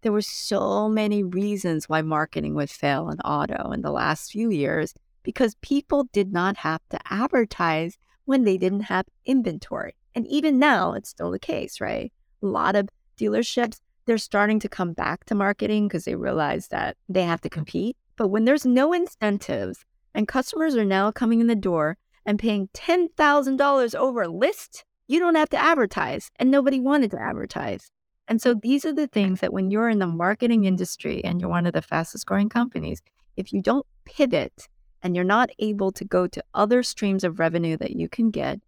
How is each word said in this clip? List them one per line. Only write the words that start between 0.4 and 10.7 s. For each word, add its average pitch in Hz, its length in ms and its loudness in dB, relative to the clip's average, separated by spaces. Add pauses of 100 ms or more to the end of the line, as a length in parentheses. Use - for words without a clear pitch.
many 214 360 2
reasons 185 640 -2
why 160 120 0
marketing 151 540 -2
would 147 140 -2
fail 147 400 -2
in 156 120 -8
auto - 500 -4
in 139 100 -6
the 147 100 -4
last - 400 -2
few 226 180 -2
years 156 440 -2 (300)
because 226 380 -2
people 277 520 0
did 202 180 0
not 185 260 0
have 160 320 -4
to - 100 -8 (120)
advertise 190 840 0 (280)
when 269 180 4
they 190 140 4
didn't 185 240 0
have 190 240 -2 (200)
inventory. - 680 -2 (180)
And 233 140 -4
even 294 320 2
now, 220 340 4